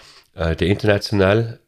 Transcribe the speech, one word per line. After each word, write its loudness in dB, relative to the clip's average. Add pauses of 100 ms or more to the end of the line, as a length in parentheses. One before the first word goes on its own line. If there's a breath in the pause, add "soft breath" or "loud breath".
(340 loud breath)
äh, -2
der 0
international 0